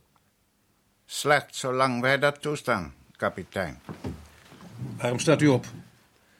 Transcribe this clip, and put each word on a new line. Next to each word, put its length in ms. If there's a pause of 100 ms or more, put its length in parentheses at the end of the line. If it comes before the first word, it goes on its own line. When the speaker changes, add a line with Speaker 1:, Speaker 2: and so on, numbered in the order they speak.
(1040)
Speaker 1:
Slechts 540
zolang 420
wij 180
dat 220
toestaan, 520 (220)
kapitein. 640 (1160)
Speaker 2:
Waarom 220
staat 220
u 60
op? 180 (760)